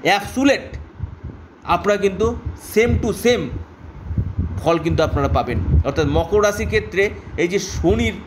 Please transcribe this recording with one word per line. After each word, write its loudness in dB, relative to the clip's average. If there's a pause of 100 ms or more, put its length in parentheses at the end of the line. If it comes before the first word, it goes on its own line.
absolute 0 (840)
আপনারা 2
কিন্তু 0 (400)
same 4 (100)
to 0 (120)
same 4 (1200)
ফল 4
কিন্তু 2
আপনারা 0
পাবেন। 0 (260)
অর্থাৎ 2
মকর 2
রাশির 0
ক্ষেত্রে 0 (280)
এই 2
যে 0
শনির 0 (140)